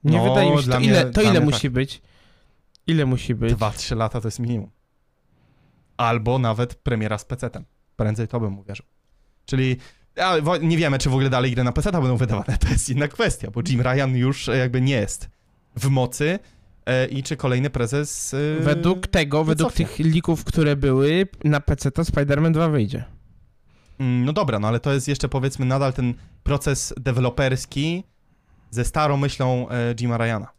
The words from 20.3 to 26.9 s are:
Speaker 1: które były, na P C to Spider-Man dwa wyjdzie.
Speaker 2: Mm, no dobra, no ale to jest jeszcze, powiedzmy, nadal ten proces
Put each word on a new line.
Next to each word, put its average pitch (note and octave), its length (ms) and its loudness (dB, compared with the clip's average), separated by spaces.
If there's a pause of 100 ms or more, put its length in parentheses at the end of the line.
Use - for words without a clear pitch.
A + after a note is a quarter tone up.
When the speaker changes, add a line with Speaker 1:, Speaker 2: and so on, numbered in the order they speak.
Speaker 1:
które D3 320 2
były, C#3+ 520 2 (160)
na D3 160 2
P D3 160 0
C C#3 140 -2
to E3 120 -2
Spider-Man D3 500 2
dwa D#3+ 160 2
wyjdzie. C3+ 360 0 (960)
Speaker 2:
Mm, B2 260 0
no C#3 80 0
dobra, C#3 260 0
no G#2 100 0
ale A#2 120 0
to C#3+ 120 0
jest C3+ 160 -2
jeszcze, C#3 200 -2
powiedzmy, C3 380 -2
nadal C3+ 260 0
ten B2 220 -2 (280)
proces - 540 -2